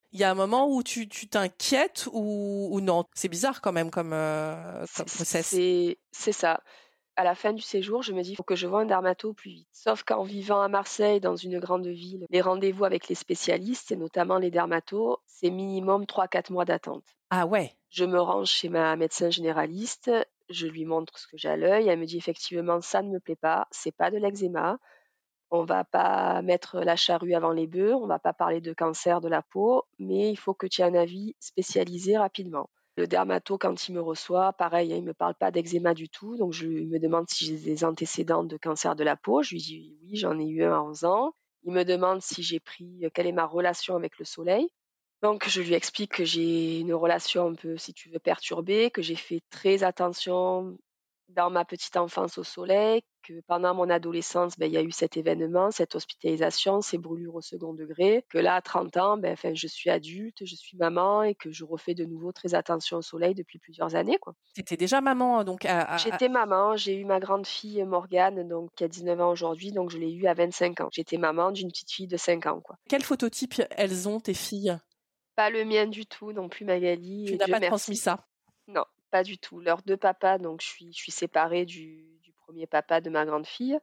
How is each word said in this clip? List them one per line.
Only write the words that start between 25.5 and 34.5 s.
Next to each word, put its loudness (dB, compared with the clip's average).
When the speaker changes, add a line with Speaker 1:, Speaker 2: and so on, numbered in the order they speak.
Speaker 2:
On 2
va 0
pas 2
mettre 0
la 2
charrue 2
avant 2
les 0
bœufs, 2
on 0
va 0
pas 0
parler 0
de -8
cancer 0
de -4
la 0
peau, 2
mais 0
il -2
faut -2
que -6
tu 0
aies 6
un 4
avis 0
spécialisé 0
rapidement. » -2
Le 2
dermato, 0
quand -2
il -10
me -2
reçoit, 2